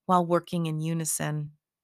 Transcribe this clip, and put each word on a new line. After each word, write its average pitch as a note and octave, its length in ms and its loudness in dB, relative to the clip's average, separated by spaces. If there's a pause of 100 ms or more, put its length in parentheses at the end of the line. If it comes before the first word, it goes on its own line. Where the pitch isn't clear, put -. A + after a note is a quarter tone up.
while F3+ 200 4
working F3 400 0
in D#3 160 -4
unison." D3+ 680 -2 (320)